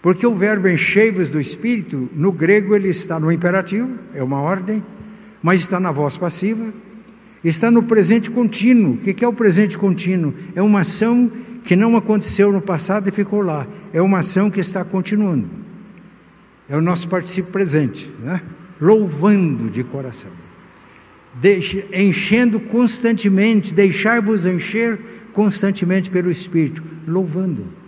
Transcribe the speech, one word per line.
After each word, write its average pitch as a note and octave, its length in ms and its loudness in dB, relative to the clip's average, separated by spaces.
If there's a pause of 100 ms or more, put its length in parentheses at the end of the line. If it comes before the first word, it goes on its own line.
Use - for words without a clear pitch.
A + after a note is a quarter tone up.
Porque F#3 260 2
o A#3+ 80 2
verbo G3 340 0
"enchei-vos F#3 600 2
do C#3+ 100 -4
Espírito", D3+ 760 -4
no E3+ 180 0
grego G3 420 2
ele G3 140 0
está E3 320 -4
no D#3 100 0
imperativo, F#3 600 0 (240)
é C#3 80 -6
uma C#3 180 -4
ordem, F#3+ 420 -4 (600)
mas F3 180 4
está F3+ 200 -4
na F#3 100 -2
voz C#3+ 260 -2
passiva, G#3+ 560 -4 (720)
está E3 280 2
no A#3 120 6
presente A3 480 2
contínuo. A3+ 640 2
O - 40 -6
que G3 160 -2
que A#3 100 -2
é A#3+ 40 2
o A#3+ 40 0
presente G#3 440 2
contínuo? F3 580 0 (200)
É F3+ 80 0
uma G#3 180 4
ação A#3 500 2 (340)
que F3+ 120 2
não A3+ 200 4
aconteceu G#3 540 2
no G3 120 0
passado F#3+ 460 -2
e G3 40 -4
ficou G#3 300 -2
lá. D3+ 240 -2 (260)
É D#3+ 80 0
uma F#3+ 200 4
ação G3 300 2
que G3 100 -2
está F3+ 240 -4
continuando. F#3 640 -2 (1200)
É C#3 80 -4
o D#3 40 0
nosso F3 280 -2
particípio F3+ 440 -4
presente, D3+ 580 -2 (120)
né? E3 180 -4 (400)
Louvando E3+ 880 2
de A2+ 140 -4
coração. B2+ 460 -12 (1040)
Deixe-, F#3 580 0
enchendo G#3 680 2
constantemente, A3 1160 0
deixai-vos G3+ 720 2
encher G#3 520 -2 (340)
constantemente F#3+ 800 0
pelo F3+ 200 0
Espírito, D#3 520 -2 (240)
louvando. E3+ 600 -4 (220)